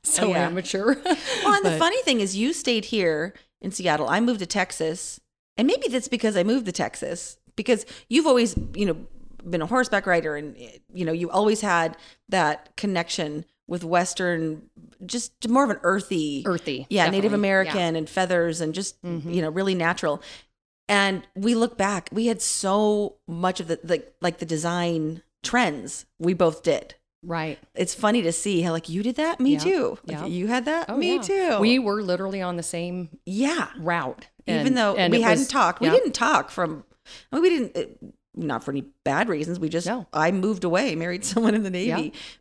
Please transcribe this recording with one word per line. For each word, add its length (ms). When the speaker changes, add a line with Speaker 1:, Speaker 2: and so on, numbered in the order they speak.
Speaker 1:
so 220
Speaker 2:
Oh, 40
yeah. 160
Speaker 1:
amateur. 540
<laughs> 40
Speaker 2:
Well, 500
and 100
the 60
Speaker 1:
But 80
Speaker 2:
funny 240
thing 180
is 160
you 160
stayed 340
here 480
in 120
Seattle. 360
I 120
moved 200
to 60
Texas. 760
And 100
maybe 220
that's 200
because 280
I 80
moved 220
to 60
Texas, 640
because 280
you've 180
always, 300
you 120
know, 100
been 160
a 60
horseback 400
rider 300
and, 200
you 100
know, 80
you 180
always 320
had 340
that 460
connection 680
with 180
Western, 800
just 440
more 160
of 60
an 120
earthy, 640
Speaker 1:
Earthy, 420
Speaker 2:
yeah, 180
Native 180
Speaker 1:
definitely. 100
Speaker 2:
American 600
Speaker 1:
Yeah. 40
Speaker 2:
and 100
feathers 520
and 120
just, 300
Speaker 1:
Mm-hmm. 280
Speaker 2:
you 120
know, 80
really 240
natural. 480
And 460
we 200
look 240
back, 340
we 140
had 160
so 760
much 340
of 80
the, 140
the, 220
like, 180
the 80
design 760
trends 640
we 160
both 280
did. 320
Speaker 1:
Right. 340
Speaker 2:
It's 200
funny 280
to 100
see 300
how, 100
like, 160
you 140
did 140
that? 240
Me 120
Speaker 1:
Yeah. 80
Speaker 2:
too. 460
Like, 120
Speaker 1:
Yeah. 80
Speaker 2:
you 220
had 160
that? 240
Speaker 1:
Oh, 80
Speaker 2:
Me 200
Speaker 1:
yeah. 60
Speaker 2:
too. 380
Speaker 1:
We 180
were 240
literally 400
on 140
the 60
same 480
Speaker 2:
Yeah. 440
Speaker 1:
route. 480
Speaker 2:
Even 220
Speaker 1:
And, 80
Speaker 2:
though 200
Speaker 1:
and 160
Speaker 2:
we 60
Speaker 1:
it 40
Speaker 2:
hadn't 200
Speaker 1:
was, 60
Speaker 2:
talked. 320
We 60
Speaker 1:
yeah. 80
Speaker 2:
didn't 200
talk 360
from, 340
I 40
mean, 60
we 80
didn't, 260
it, 220
not 300
for 80
any 120
bad 240
reasons. 320
We 80
just, 180
Speaker 1:
No. 260
Speaker 2:
I 200
moved 320
away, 320
married 280
<laughs> 0
someone 300
in 80
the 80
Navy. 320
Speaker 1:
Yeah. 80